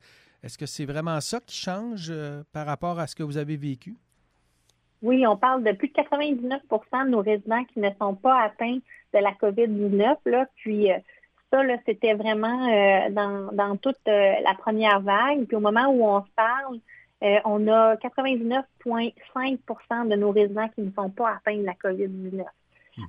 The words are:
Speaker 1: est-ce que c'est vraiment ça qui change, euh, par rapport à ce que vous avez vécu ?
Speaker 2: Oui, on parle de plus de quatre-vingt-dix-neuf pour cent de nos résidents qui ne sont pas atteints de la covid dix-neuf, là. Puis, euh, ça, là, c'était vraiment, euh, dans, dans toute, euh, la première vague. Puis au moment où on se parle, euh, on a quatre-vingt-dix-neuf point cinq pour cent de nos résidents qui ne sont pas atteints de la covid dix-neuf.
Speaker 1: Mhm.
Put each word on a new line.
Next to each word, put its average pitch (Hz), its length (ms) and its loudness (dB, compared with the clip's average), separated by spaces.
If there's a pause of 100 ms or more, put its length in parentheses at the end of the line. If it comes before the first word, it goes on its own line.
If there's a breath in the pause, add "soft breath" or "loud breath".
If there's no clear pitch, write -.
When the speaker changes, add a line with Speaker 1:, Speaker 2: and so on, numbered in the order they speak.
(440 soft breath)
Speaker 1:
est-ce 120 160 -16
que 147 80 -10
c'est - 180 -10
vraiment 156 360 -6
ça 233 180 -6
qui - 180 -18
change, 190 540 -8
euh, 147 320 -10 (100)
par 151 140 -8
rapport 170 320 -4
à 156 80 -4
ce - 80 -14
que 165 80 -8
vous 147 160 -6
avez 151 180 -6
vécu ? 143 380 -10 (1080)
Speaker 2:
Oui, 254 260 4
on 208 100 4
parle 254 260 0
de 214 80 2
plus 196 160 -2
de - 60 -6
quatre-vingt-dix-neuf 285 760 -2
pour 220 220 -2
cent 262 140 -2
de 262 40 0
nos 226 120 2
résidents 214 440 0
qui - 140 -10
ne 202 100 0 (100)
sont 202 160 -2
pas 254 280 4
atteints 240 360 -4 (340 loud breath)
de 208 60 4
la 202 140 2
covid 208 340 0
dix-neuf, 208 580 2
là. 247 220 2 (100)
Puis, 208 340 -2
euh, 180 60 0 (560 soft breath)
ça, 269 100 4
là, 254 220 0
c'était 220 300 0
vraiment, 220 520 -2
euh, 202 440 4
dans, 202 420 -4
dans 202 240 0
toute, 269 180 -2 (120)
euh, 202 260 4 (100)
la 190 120 2
première 214 460 2
vague. 226 440 0
Puis 233 100 -4
au 214 40 0
moment 214 280 2
où 254 160 4
on 202 200 4
se - 120 -20
parle, 247 440 -2 (440 soft breath)
euh, 202 220 4
on 214 220 0
a 220 300 6
quatre-vingt-dix-neuf 254 680 -2 (140)
point 233 300 -4 (260)
cinq 262 320 -4
pour 226 100 -8 (100)
cent 233 180 -2
de 214 100 2
nos 202 160 2
résidents 208 380 2
qui 220 120 -10
ne 196 100 -6
sont 196 200 -6
pas 220 240 -2
atteints 214 220 -4
de 202 80 -2
la 180 100 -6
covid 196 320 -4
dix-neuf. 190 400 -8 (500 loud breath)
Speaker 1:
Mhm. 107 120 -12